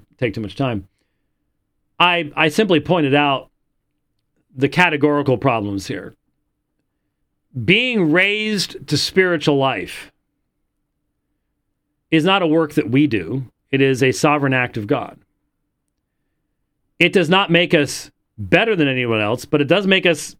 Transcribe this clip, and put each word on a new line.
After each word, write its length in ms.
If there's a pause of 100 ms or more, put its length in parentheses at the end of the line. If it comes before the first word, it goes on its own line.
(200)
take 160
too 60
much 140
time. 320 (1120)
I, 360
I 140
simply 300
pointed 340
out 360 (1040)
the 140
categorical 680
problems 500
here. 280 (1500)
Being 480
raised 760
to 100
spiritual 600
life 540 (2000)
is 160
not 160
a 60
work 260
that 160
we 180
do. 380 (260)
It 100
is 200
a 100
sovereign 420
act 240
of 100
God. 320 (1800)
It 160
does 160
not 220
make 220
us 380 (260)
better 380
than 120
anyone 340
else, 240
but 160
it 60
does 180
make 220
us 320